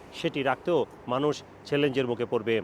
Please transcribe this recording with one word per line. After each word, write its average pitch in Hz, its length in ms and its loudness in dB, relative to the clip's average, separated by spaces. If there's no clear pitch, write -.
সেটি 156 300 -4
রাখতেও 135 360 2
মানুষ 139 260 2
চ্যালেঞ্জের 135 460 2
মুখে 117 220 -2
পড়বে। 113 320 2